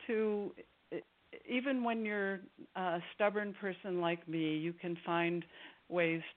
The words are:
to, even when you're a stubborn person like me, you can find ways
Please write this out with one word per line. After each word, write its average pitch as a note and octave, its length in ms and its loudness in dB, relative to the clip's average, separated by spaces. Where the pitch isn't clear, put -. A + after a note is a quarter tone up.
to, G#3+ 440 2
even B3+ 360 0
when A3+ 200 0
you're G3 360 0
a F3+ 240 0
stubborn G#3 460 2
person F3+ 400 -2
like E3+ 260 2
me, D#3+ 300 0
you E3 160 -2
can E3+ 240 -6
find E3+ 380 2
ways E3 340 2